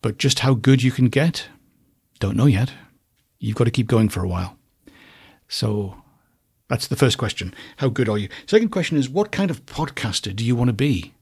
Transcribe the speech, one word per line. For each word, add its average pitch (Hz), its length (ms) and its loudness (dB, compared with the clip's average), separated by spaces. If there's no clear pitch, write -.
But 107 160 -4
just - 220 0
how 131 140 4
good 127 300 4
you 127 80 4
can 127 180 2
get, 156 400 0
don't 98 180 -2
know 120 80 4
yet. 127 280 4
You've 107 160 -4
got 120 100 2
to 113 60 2
keep 117 160 -2
going 110 220 4
for 92 140 -4
a 92 40 -2
while. 92 300 -6
So 104 540 -4
that's - 200 -4
the - 80 -4
first 127 220 2
question. 104 360 -6
How 135 120 0
good 113 200 0
are 107 80 0
you? 101 120 -4
Second 220 240 2
question 165 280 -2
is, 131 120 0
what 196 220 -2
kind 190 200 -2
of - 140 -8
podcaster 113 680 -6
do 110 100 -4
you 120 100 2
want 123 140 2
to 117 40 0
be? 120 480 -2